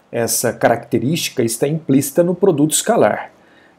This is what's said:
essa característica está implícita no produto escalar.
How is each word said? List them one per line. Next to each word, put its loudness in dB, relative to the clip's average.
essa -2
característica -2
está -2
implícita 0
no 2
produto 2
escalar. 0